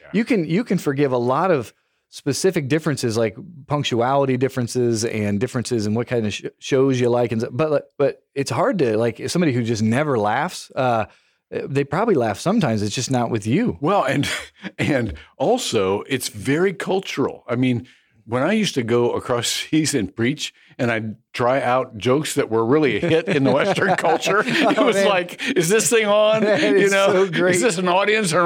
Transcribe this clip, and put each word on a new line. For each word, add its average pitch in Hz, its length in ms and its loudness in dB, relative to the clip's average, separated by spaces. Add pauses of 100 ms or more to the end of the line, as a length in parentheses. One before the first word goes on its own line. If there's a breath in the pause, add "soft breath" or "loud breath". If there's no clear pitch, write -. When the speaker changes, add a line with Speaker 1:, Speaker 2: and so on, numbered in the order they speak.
Speaker 1:
Yeah. - 120 -20
Speaker 2:
you 220 120 0
can, 202 200 2
you 170 180 0
can 202 140 0
forgive 139 340 0
a 127 60 2
lot 135 340 2
of 131 220 -2 (360)
specific 147 600 -2
differences, 135 480 0
like 113 180 0 (320)
punctuality 131 720 0
differences 120 640 0
and 104 380 -2
differences 120 440 -2
in 104 80 -2
what 117 140 -2
kind 117 180 -2
of 101 80 -4
sh-, - 120 -10 (120)
shows 135 440 2
you 120 80 2
like. 120 240 0
And 110 80 -2
so, 120 100 -4
but, 147 460 -2
but - 260 0 (100)
it's 135 160 -4
hard 180 300 0
to, 113 180 2
like, 113 300 0
somebody 175 240 0
who 120 100 0
just 113 220 -2
never 127 340 0
laughs, 113 560 -2
uh, 120 320 0 (460 soft breath)
they 139 320 -4
probably 196 320 0
laugh 113 240 0
sometimes. 156 420 0
It's 104 140 -4
just 131 160 -4
not 120 180 0
with 107 160 -4
you. 160 360 0
Speaker 1:
Well, 175 240 2
and, 139 220 0 (280 loud breath)
<laughs> - 240 -14
and 120 360 0 (220 loud breath)
also 113 720 0
it's - 220 -4
very 147 440 0
cultural. 165 720 -4
I 120 100 -4
mean, 127 300 0 (400 loud breath)
when 127 160 -2
I 170 80 0
used 214 240 0
to 123 80 0
go 120 280 2
across 120 360 -2
<laughs> - 240 -6
seas 156 240 0
and 98 180 -2
preach, 131 400 -4 (240 soft breath)
and 120 140 0
I'd 110 240 -4 (180)
try 127 280 2
out 123 360 0
jokes 127 380 0
that 131 160 0
were 113 140 2
really 131 320 2
a - 20 -4
hit 165 300 0
in 147 160 2
the 127 60 4
Western 180 440 2
Speaker 2:
<laughs> - 20 -2
Speaker 1:
culture, 170 480 0
it 254 320 0
Speaker 2:
Oh, 269 80 2
Speaker 1:
was 214 120 2
Speaker 2:
man. 196 100 4
Speaker 1:
like, 180 340 -2 (160 loud breath)
"Is 165 120 2
this 214 200 2
thing 226 180 2
on?" 214 360 4
Speaker 2:
That 208 180 2
Speaker 1:
You 208 140 2
Speaker 2:
is 196 160 4
Speaker 1:
know, 196 160 4 (180)
Speaker 2:
so 185 60 -2
great. 175 240 2
Speaker 1:
"Is 175 60 0
this 208 160 2
an 185 100 0
audience 202 460 2
or 175 120 4